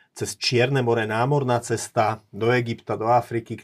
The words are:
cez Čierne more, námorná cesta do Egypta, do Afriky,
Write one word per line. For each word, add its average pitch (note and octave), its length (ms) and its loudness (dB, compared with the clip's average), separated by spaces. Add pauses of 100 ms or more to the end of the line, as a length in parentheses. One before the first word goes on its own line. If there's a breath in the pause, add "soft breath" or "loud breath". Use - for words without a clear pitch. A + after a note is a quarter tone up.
(100)
cez - 260 -8
Čierne B2+ 460 2
more, A#2 240 2
námorná B2 560 0
cesta A2 580 -2 (140)
do A2 160 0
Egypta, A#2 480 -2
do A2 100 -4
Afriky, A#2 560 0